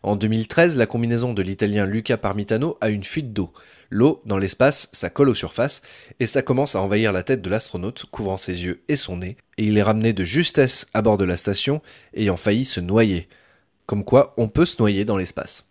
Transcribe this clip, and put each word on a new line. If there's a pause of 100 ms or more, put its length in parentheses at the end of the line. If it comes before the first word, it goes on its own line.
En
deux
mille
treize,
la
combinaison
de
l'Italien
Luca
Parmitano
a
une
fuite
d'eau. (380)
L'eau,
dans
l'espace,
ça
colle
aux
surfaces, (380)
et
ça
commence
à
envahir
la
tête
de
l'astronaute,
couvrant
ses
yeux
et
son
nez, (220)
et
il
est
ramené
de
justesse
à
bord
de
la
station, (320)
ayant
failli
se
noyer. (580)
Comme
quoi,
on
peut
se
noyer
dans
l'espace.